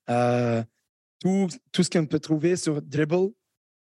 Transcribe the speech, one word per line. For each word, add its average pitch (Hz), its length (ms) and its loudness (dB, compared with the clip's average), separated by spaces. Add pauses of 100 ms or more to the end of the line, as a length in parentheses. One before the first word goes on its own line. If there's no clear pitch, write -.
euh, 120 540 2 (560)
tout, 190 300 0 (220)
tout 185 120 2
ce 170 60 -2
qu'on 160 180 0
peut 151 120 0
trouver 156 360 0
sur 151 260 -2
Dribbble. 156 500 0 (580)